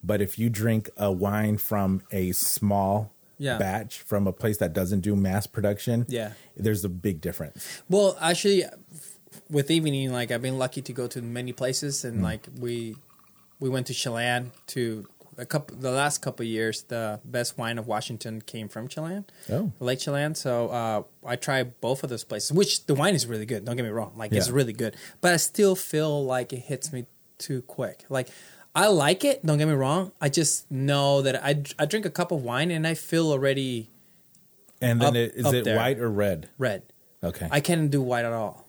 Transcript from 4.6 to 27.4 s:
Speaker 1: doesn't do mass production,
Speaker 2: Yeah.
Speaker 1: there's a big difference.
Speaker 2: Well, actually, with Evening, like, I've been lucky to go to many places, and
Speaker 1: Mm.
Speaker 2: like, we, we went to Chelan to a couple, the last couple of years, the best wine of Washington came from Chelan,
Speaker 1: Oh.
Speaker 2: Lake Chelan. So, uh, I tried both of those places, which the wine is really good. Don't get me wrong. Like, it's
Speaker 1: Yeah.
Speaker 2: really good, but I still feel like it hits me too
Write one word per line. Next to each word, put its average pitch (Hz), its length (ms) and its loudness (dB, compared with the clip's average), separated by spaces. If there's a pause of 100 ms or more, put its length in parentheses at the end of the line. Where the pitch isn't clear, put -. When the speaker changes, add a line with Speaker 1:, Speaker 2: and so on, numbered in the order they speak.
Speaker 1:
doesn't 95 280 0
do 101 160 0
mass 98 320 2
production, 113 600 0
Speaker 2:
Yeah. 113 240 -6 (240)
Speaker 1:
there's 101 280 0
a 98 40 0
big 90 320 -2
difference. - 460 -8 (220)
Speaker 2:
Well, 190 320 4
actually, 175 440 4 (840)
with 143 200 0
Evening, 139 420 2
like, 120 180 -2
I've 117 120 0
been 131 160 -2
lucky 127 240 -2
to 127 100 -10
go 120 160 -4
to 123 140 -8
many 123 300 -6
places, 135 520 -2
and 113 160 -4
Speaker 1:
Mm. - 20 2
Speaker 2:
like, - 240 -2 (100)
we, 117 400 -6 (600)
we 139 100 -2
went 127 200 -2
to 131 60 -6
Chelan 120 580 -2 (160)
to 113 400 -4 (280)
a 123 80 -10
couple, - 320 -4
the 131 140 -4
last 143 320 0
couple 123 220 -6
of 117 40 -4
years, 110 360 -2
the 113 400 -6
best 120 340 -4
wine 117 180 -4
of 113 120 -8
Washington 110 520 -6
came 110 280 -10
from 110 180 -10
Chelan, 170 380 -8 (260)
Speaker 1:
Oh. 156 300 0
Speaker 2:
Lake 127 180 0
Chelan. 147 380 -2
So, 120 320 -2
uh, 113 340 -2 (240)
I 120 80 -2
tried 127 460 -2
both 131 240 -2
of 135 60 -6
those 113 120 -6
places, 107 300 -4
which 196 340 2
the 147 80 4
wine 165 220 4
is 120 100 0
really 110 200 -6
good. 107 180 -4
Don't 117 100 -4
get 127 80 -2
me 113 60 -4
wrong. 104 280 -6
Like, 107 160 -4
it's 101 140 4
Speaker 1:
Yeah. 120 80 -2
Speaker 2:
really 127 180 2
good, 110 220 -4 (260)
but 180 120 6
I 165 60 4
still 196 360 4
feel 151 500 0
like 127 280 -2
it 123 80 -6
hits 139 320 -6
me 123 140 -6 (320)
too 127 240 -4